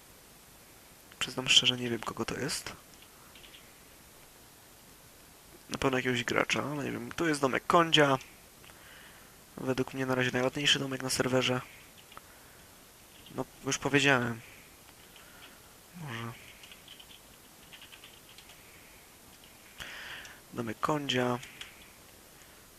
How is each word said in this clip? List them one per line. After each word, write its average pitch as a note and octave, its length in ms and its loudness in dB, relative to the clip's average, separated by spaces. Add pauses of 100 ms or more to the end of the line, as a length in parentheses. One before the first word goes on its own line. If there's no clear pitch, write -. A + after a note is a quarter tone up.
(1200)
Przyznam C3 300 -4
szczerze, B2 280 6
nie B2 120 -2
wiem, A#2 100 2
kogo - 260 -4
to - 140 -4
jest. - 340 -4 (3000)
Na - 80 -6
pewno C3 200 2
jakiegoś B2+ 260 2
gracza, - 480 2
ale D3 120 -4
nie A#2+ 80 -4
wiem. A#2 200 -6
Tu E3+ 160 -2
jest D3 140 2
domek B2 260 2
Kondzia. D#3 500 8 (1400)
Według B2+ 360 -2
mnie C3+ 120 -2
na C3 100 0
razie B2+ 160 2
najładniejszy C3 480 2
domek C3+ 240 -4
na C3 60 -2
serwerze. B2+ 520 2 (1700)
No, B2+ 100 -4 (200)
już C3 120 -2
powiedziałem. C3 640 4 (1600)
Może. A#2 300 -8 (4000)
Domek A2+ 260 -6
Kondzia. B2+ 600 0 (1400)